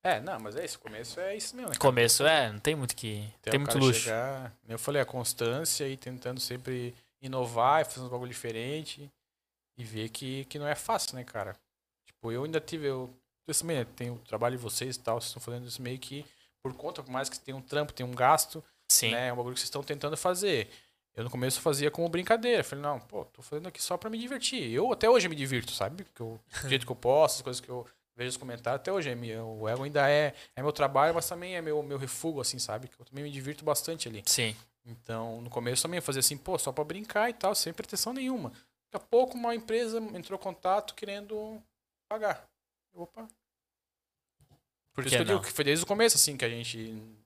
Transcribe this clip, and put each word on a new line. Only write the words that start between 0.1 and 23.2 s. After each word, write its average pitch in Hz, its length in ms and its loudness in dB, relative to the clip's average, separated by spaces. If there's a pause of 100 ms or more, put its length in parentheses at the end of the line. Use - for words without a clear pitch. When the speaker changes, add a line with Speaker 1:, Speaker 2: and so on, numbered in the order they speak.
Speaker 1:
não, 156 180 -6
mas 107 160 -8
é 165 100 -6
isso, - 120 -8
o - 40 -20
começo 113 380 -10
é 190 160 -4
isso 214 220 -8
mesmo, 247 140 -8
né, - 60 -2
cara? - 40 -4
Speaker 2:
Começo 123 460 8
é, 143 260 6
não 104 80 -8
tem 151 140 2
muito 135 200 -2
que, 104 320 -6 (140)
Speaker 1:
Até 110 120 -2
Speaker 2:
tem 131 60 6
Speaker 1:
o 143 40 2
Speaker 2:
muito 143 100 0
Speaker 1:
cara 135 120 6
Speaker 2:
luxo. 123 160 6
Speaker 1:
chegar, 123 520 -2 (100)
nem 113 120 -10
eu 113 40 -8
falei, 143 220 0
a 127 60 2
constância 131 840 -2
e 135 80 -6
tentando 127 440 -8
sempre 123 540 -6 (280)
inovar 131 580 4
e 147 60 4
fazer - 140 -10
uns 127 100 -8
bagulho 123 200 -6
diferente 131 800 -6 (680)
e 123 40 -10
ver 110 280 -6
que, 131 340 -8
que 147 140 -10
não 147 100 -4
é 147 60 2
fácil, - 420 -2
né, 127 80 -10
cara? 101 320 -6 (480)
Tipo, - 260 -10
eu 123 140 -2
ainda 160 160 0
tive, 156 260 -6
eu, 127 240 -2 (380)
isso 156 160 0
mesmo, 151 300 -2
tem 120 160 -6
o 120 80 -10
trabalho 117 400 0
de 120 40 -8
vocês 120 340 -4
e - 40 -10
tal, 117 200 0
vocês - 120 -8
tão 123 80 -12
fazendo 120 260 -8
isso 117 140 -10
meio 127 180 -6
que 139 240 -12 (400)
por 127 120 -8
conta, 156 280 -10
por 127 80 -14
mais 131 200 -2
que - 100 -12
tenha 135 160 -10
um 131 60 -12
trampo, 147 320 0
tenha 127 120 -4
um 123 80 -6
gasto, 151 480 6 (280)
Speaker 2:
Sim. 117 220 6
Speaker 1:
né? 123 160 0
É 123 40 0
um 123 40 -2
bagulho 123 180 -2
que 127 60 -4
vocês - 100 -4
tão 143 120 -4
tentando 147 360 -4
fazer. 180 500 2 (480)
Eu 113 80 -4
no 120 60 -4
começo 127 320 0
fazia 147 280 4
como 170 200 -2
brincadeira, 220 520 2
falei, 143 200 -6
não, 147 180 -2
pô, - 240 -8